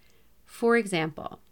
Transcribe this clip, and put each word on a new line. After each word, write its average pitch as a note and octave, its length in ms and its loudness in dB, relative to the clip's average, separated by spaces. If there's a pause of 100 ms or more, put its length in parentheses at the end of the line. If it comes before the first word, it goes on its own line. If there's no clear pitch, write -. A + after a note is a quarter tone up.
(460)
For A#3 320 2
example, E3+ 640 -4 (120)